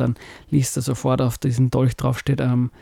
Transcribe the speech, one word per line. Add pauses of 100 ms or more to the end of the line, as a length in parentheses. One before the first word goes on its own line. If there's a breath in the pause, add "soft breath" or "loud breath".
dann (340 loud breath)
liest
er
sofort
auf
diesen
Dolch
draufsteht,
ähm, (100)